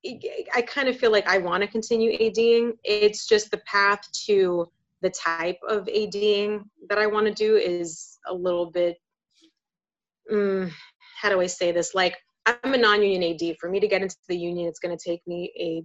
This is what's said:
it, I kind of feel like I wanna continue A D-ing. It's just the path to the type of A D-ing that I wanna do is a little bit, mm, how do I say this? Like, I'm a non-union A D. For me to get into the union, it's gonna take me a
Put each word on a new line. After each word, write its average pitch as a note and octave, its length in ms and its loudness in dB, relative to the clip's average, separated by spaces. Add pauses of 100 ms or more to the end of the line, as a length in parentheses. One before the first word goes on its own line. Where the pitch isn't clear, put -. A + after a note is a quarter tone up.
it, - 500 -10
I A#3+ 80 2
kind C4 260 -4
of B3+ 80 0
feel A#3+ 140 2
like G#3 180 2
I F#3 100 2
wanna F3+ 280 0
continue A3+ 540 0
A A3 100 2
D-ing. A#3 440 2 (100)
It's G#3 420 2
just G#3+ 240 2
the - 160 -4
path G3+ 340 2 (260)
to F3+ 440 2 (320)
the F#3 80 0
type E3+ 480 -4 (100)
of G3+ 200 -2
A G#3+ 180 0
D-ing G#3 640 -2 (180)
that G3+ 100 0
I G#3+ 80 4
wanna G#3+ 280 2
do G#3+ 220 4
is F3 640 -2 (100)
a - 40 -6
little F3 380 -2
bit, F3 260 0 (1300)
mm, G3 400 0 (500)
how G#3 80 0
do F#3+ 120 2
I F3+ 60 2
say F3+ 260 -2
this? E3+ 220 -2
Like, F3+ 220 0 (300)
I'm A#3+ 260 0
a C4 60 4
non-union G#3 460 4
A E3 120 0
D. E3 240 -4
For E3+ 80 -6
me F#3+ 120 -2
to G#3 80 2
get F#3+ 120 2
into F#3+ 160 -6 (120)
the F3 100 -4
union, F3 300 -4
it's D#3+ 100 -8
gonna F3 180 -6
take E3+ 300 -8
me F3 320 -8
a E3 260 -6